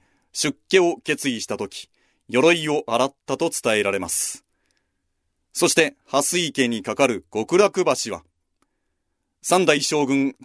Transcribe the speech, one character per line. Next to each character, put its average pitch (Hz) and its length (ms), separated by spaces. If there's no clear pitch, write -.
出 - 240
家 185 100
を 170 180
決 147 320
意 113 120
し - 40
た 104 120
と 101 100
き、 - 220
鎧 156 420
を 147 180
洗 120 180
っ - 100
た 135 120
と - 120
伝 110 280
え 104 60
ら 98 80
れ 98 80
ま 87 100
す。 - 340
そ 170 140
し - 60
て、 156 220
蓮 143 320
池 139 300
に 113 160
架 110 100
か 135 140
る 110 260
極 113 240
楽 196 260
橋 127 300
は、 82 100
三 180 240
代 151 160
将 147 240
軍 135 400